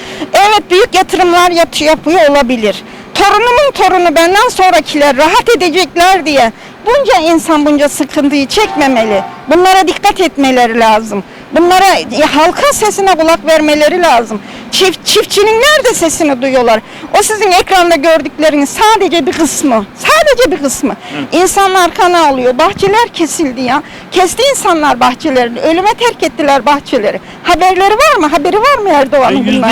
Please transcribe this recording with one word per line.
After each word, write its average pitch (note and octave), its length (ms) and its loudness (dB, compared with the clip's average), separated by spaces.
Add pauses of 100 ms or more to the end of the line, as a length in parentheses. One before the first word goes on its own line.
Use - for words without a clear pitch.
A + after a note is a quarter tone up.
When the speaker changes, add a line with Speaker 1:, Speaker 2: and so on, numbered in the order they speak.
(340)
Speaker 1:
Evet, G4+ 360 2
büyük F#4 240 0
yatırımlar F4 560 2
yat-, E4 300 -2
yapıyor D#4 500 2
olabilir. B3 520 -2 (320)
Torunumun A#4+ 600 2
torunu F4+ 420 2
benden F#4 320 2
sonrakiler D#4 680 0
rahat E4+ 400 2
edecekler F4 680 0
diye C4 260 0 (340)
bunca A#4+ 320 2 (140)
insan D#4 340 0
bunca D4 220 0
sıkıntıyı C#4+ 580 -2
çekmemeli. C4+ 760 -2 (260)
Bunlara F#4 400 4
dikkat G4+ 320 0
etmeleri C4 600 0
lazım. G#3+ 440 0 (280)
Bunlara, F4+ 320 2 (100)
e, B3 260 -4 (160)
halkın F4+ 360 2
sesine G4 440 0
kulak D#4+ 300 0
vermeleri D4+ 560 2
lazım. A#3 380 0 (320)
Çift-, - 320 -2
çiftçinin G#4+ 560 0
nerede C5+ 340 2
sesini D4 480 -2
duyuyorlar? B3 380 0 (380)
O G#4 40 2
sizin G#4+ 300 -2
ekranda F4 440 2
gördükleriniz D4 720 0
sadece G4 560 0
bir F4+ 60 -4
kısmı. - 520 -2 (140)
Sadece C#5+ 580 2
bir C#4 80 -6
kısmı. C4+ 280 -4
Speaker 2:
Hı. - 440 -8
Speaker 1:
İnsanlar F#4 580 0
kana F4 320 2
alıyor. B3+ 320 0
Bahçeler G4 560 0
kesildi C#4+ 460 -4
ya. C4 220 -2 (300)
Kesti F#4 380 0
insanlar D4+ 500 0
bahçelerini. B3 600 -2
Ölüme F#4 340 0
terk A#4 280 -4
ettiler C#4 440 -2
bahçeleri. C#4 540 -2 (220)
Haberleri F#4 520 2
var C#5 260 2
mı? D#4 60 0
Haberi E4+ 340 0
var C5+ 220 2
mı G4+ 60 -2
Erdoğan'ın C4+ 580 0
Speaker 2:
Ve - 60 -2
Speaker 1:
bunlardan? B3+ 180 0